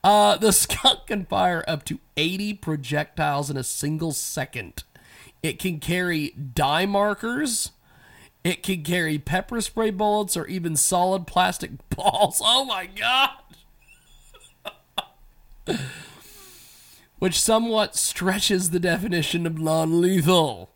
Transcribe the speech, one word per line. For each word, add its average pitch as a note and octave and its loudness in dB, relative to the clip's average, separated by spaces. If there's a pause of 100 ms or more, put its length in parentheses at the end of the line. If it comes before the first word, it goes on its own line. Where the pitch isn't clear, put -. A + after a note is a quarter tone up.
Uh, G#3 6
the G#3+ 4
skunk - 2
can G3 -4
fire F3+ 0
up D3+ -6
to - -8 (180)
eighty F#3+ -2
projectiles D3 -4
in C#3+ -6
a C3 -4
single D#3 -4
second. - -8 (580)
It D#3 -4
can E3+ -4
carry F3 -2
dye D3 0
markers. A3 0 (760)
It E3 -2
can F#3 -2
carry D#3+ 0
pepper G3 -2
spray A3 0
bullets G#3 0
or D#3+ -4
even E3+ -4
solid F#3 2
plastic - 0 (120)
<laughs> - -20
balls. G3+ 2
Oh B3+ 4
my F#3+ -6
God. A3+ 0 (2250)
<laughs> - -2 (1400)
Which F#3 0
somewhat A3 2
stretches F#3+ 0
the F3 0
definition E3+ 0
of D#3+ -4
non-lethal. D#3+ 2